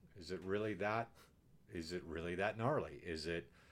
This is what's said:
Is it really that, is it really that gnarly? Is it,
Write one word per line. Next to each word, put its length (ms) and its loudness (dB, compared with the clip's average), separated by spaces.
Is 100 -8
it 120 -2
really 320 2
that, 340 2
is 200 -4
it 140 0
really 280 -2
that 240 2
gnarly? 460 2
Is 220 -2
it, 240 0